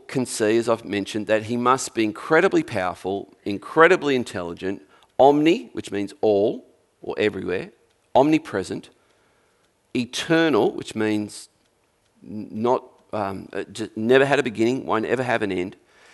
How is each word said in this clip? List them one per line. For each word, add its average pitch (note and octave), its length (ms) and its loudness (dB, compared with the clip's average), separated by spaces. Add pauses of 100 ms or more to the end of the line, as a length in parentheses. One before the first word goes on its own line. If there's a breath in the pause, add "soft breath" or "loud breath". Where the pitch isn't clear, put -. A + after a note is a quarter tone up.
can B2+ 180 -2
see, A2 320 0
as A2+ 100 0
I've A2+ 160 0
mentioned, G2+ 440 -6
that G#2+ 160 0
he A#2 140 -4
must B2 360 0
be A#2 100 0
incredibly D#3+ 600 2
powerful, F#2+ 680 -6 (120)
incredibly D3 680 2
intelligent, F#2+ 680 -6 (380 soft breath)
omni, D3+ 540 4
which - 180 -10
means G2+ 300 -4
all A2 440 2 (380)
or - 160 -8
everywhere, G2 520 -2 (440)
omnipresent, C3 760 0 (1080)
eternal, D3 760 2
which - 240 -10
means G#2+ 540 -4 (720)
n-, G#2 280 -12
not, A#2 320 -2 (300)
um, G2 400 -6
uh, F#2 180 -6
j-, G#2 240 -10
never B2+ 300 6
had C#3 140 2
a C#3+ 40 2
beginning, A#2 420 -2
won't G#2+ 200 -2
ever A#2+ 180 0
have A#2 180 -2
an G2+ 100 -2
end. F#2 260 -4 (360 soft breath)